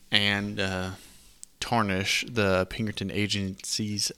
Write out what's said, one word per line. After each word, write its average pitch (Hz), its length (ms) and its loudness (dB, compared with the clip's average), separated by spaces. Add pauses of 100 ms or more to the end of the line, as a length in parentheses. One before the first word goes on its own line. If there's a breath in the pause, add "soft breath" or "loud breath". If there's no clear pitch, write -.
(100)
and, 101 500 0
uh, 92 300 -2 (680 loud breath)
tarnish 98 680 2
the 98 420 4
Pinkerton 104 400 -4
Agency's 101 1080 -2